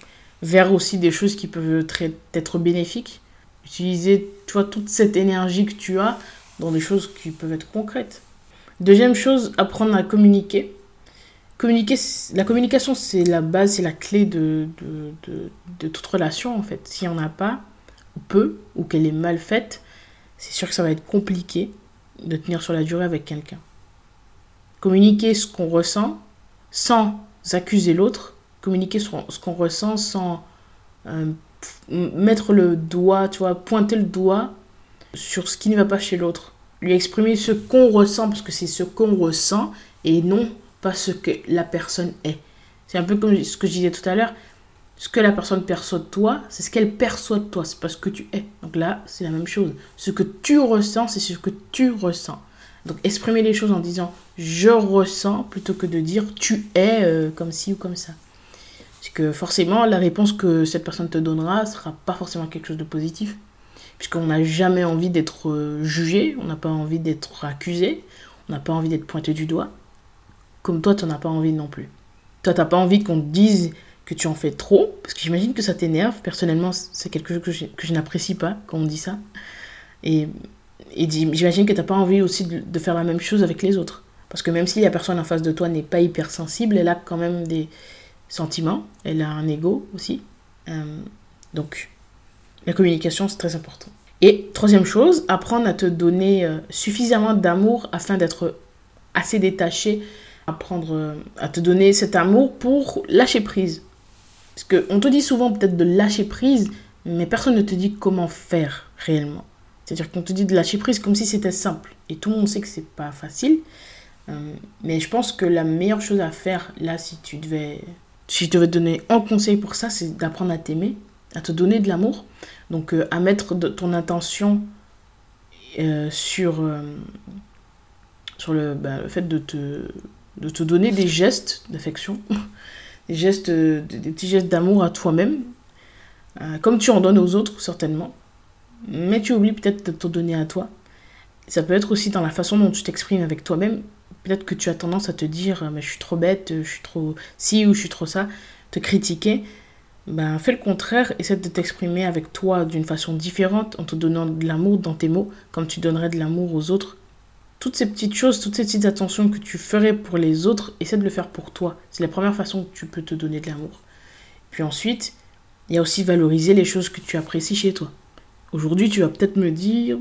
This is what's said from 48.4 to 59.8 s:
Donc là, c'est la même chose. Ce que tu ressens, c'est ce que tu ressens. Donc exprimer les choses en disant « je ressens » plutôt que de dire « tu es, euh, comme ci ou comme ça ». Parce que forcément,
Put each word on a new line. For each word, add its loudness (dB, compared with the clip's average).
Donc -10
là, -2
c'est -12
la -6
même -4
chose. -2
Ce -6
que 0
tu 2
ressens, 2
c'est -6
ce -6
que -6
tu 2
ressens. -6
Donc -8
exprimer 0
les 4
choses 0
en 2
disant « -6
je 2
ressens » 2
plutôt -6
que -6
de -2
dire « -2
tu -2
es, 4
euh, 2
comme -8
ci -4
ou -6
comme -8
ça ». -14
Parce -14
que 0
forcément, 2